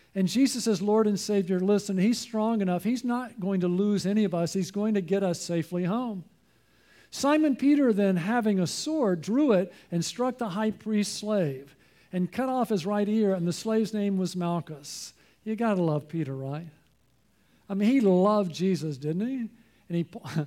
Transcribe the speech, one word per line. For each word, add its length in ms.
And 140
Jesus 400
is 120
Lord 280
and 100
Savior. 400
Listen, 400
he's 200
strong 420
enough. 240
He's 200
not 360
going 200
to 80
lose 380
any 160
of 120
us. 180
He's 180
going 240
to 60
get 240
us 160
safely 440
home. 400
Simon 460
Peter 360
then, 240
having 440
a 60
sword, 540
drew 320
it 200
and 140
struck 340
the 120
high 200
priest's 480
slave 580
and 180
cut 180
off 200
his 180
right 220
ear, 260
and 120
the 60
slave's 400
name 240
was 200
Malchus. 760
You 120
gotta 260
love 260
Peter, 280
right? 300
I 60
mean, 140
he 120
loved 540
Jesus, 420
didn't 300
he? 100
And 80
he 80
pu-, 420